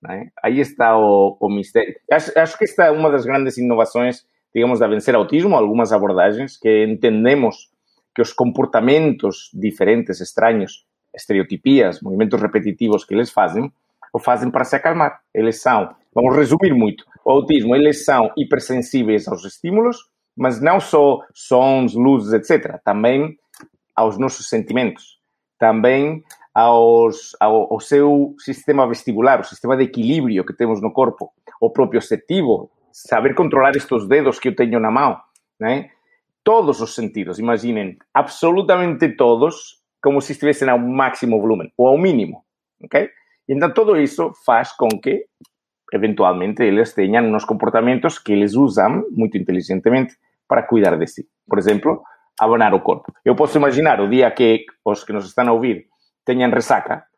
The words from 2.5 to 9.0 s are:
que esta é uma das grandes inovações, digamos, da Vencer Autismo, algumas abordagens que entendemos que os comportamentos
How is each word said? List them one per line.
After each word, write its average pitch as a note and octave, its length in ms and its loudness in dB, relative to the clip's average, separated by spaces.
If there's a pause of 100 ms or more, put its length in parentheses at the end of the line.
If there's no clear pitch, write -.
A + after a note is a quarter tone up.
que G#3+ 80 0
esta F3 220 2
é D3+ 40 4
uma D#3 180 2
das C#3 140 0
grandes C3 340 -2
inovações, B2 680 0 (280)
digamos, A#2 260 0
da A2+ 100 2
Vencer G#2+ 260 0
Autismo, D#3 400 0
algumas A2 380 2
abordagens G2+ 640 0
que A2 260 2
entendemos A2+ 840 0 (440)
que - 80 -2
os - 120 -2
comportamentos B2+ 1200 0